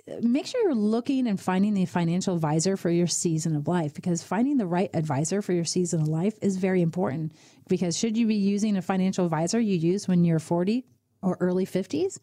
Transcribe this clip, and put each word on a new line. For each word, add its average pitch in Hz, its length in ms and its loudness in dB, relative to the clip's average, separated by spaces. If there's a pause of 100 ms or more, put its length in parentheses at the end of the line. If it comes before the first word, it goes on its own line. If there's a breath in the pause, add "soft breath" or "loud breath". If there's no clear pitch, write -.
(220)
make 240 260 0
sure 494 140 -2
you're 359 120 2
looking 240 540 0
and 196 120 0
finding 196 360 2
the 185 100 2
financial 175 500 0
advisor 165 420 0
for 185 120 -2
your 170 180 4
season 160 480 0
of 147 120 -4
life, 175 260 -2
because 175 300 -4
finding 262 340 0
the 220 80 0
right 170 280 0
advisor 156 480 -2
for 175 120 -2
your 170 120 0
season 175 360 -2
of 151 60 0
life 160 340 0
is 190 160 0
very 185 240 2
important. 160 500 -2 (360 loud breath)
Because 175 300 0
should 226 200 0
you 233 80 2
be 214 100 2
using 202 420 0
a 180 40 -2
financial 190 440 0
advisor 165 340 0
you 208 180 2
use 175 300 0
when 175 180 4
you're 165 140 4
forty 180 460 0 (360)
or 185 200 -2
early 185 240 2
fifties, 320 580 -4